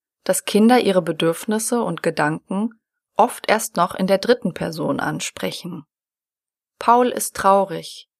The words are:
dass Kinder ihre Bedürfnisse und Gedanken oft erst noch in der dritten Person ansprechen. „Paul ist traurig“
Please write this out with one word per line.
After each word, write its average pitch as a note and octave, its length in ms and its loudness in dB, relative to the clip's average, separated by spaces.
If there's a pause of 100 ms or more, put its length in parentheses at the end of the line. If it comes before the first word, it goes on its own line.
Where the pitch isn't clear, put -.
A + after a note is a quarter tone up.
(220)
dass - 220 -2
Kinder A3+ 360 6
ihre F#3 220 2
Bedürfnisse F3 800 -2
und E3+ 200 -6
Gedanken E3 680 -2 (460)
oft - 320 2
erst G#3+ 280 0
noch F3+ 180 0
in F#3+ 120 0
der F#3+ 120 4
dritten G3 360 0
Person D3+ 460 -4
ansprechen. E3 840 -8 (920)
„Paul B3 300 4
ist - 280 -6
traurig“ G3 720 0 (100)